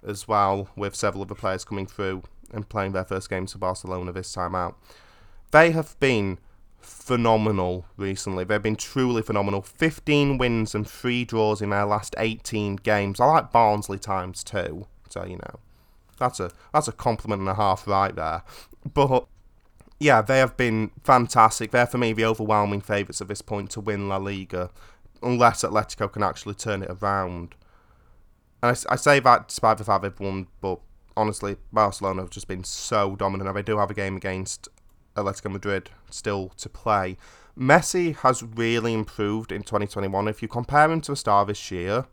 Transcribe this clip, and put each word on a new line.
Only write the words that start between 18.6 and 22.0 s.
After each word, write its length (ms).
But, 340
yeah, 220
they 200
have 180
been 320
fantastic. 680
They're, 160
for 100
me, 160